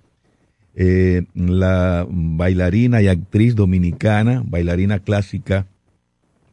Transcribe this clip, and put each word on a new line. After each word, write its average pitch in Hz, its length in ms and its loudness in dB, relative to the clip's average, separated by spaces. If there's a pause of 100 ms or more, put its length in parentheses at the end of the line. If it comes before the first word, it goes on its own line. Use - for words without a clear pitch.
(760)
eh, 92 580 2
la 90 760 0
bailarina 90 920 0
y 101 60 4
actriz 104 480 0
dominicana, 104 880 0
bailarina 90 540 -2
clásica, 98 680 -4 (880)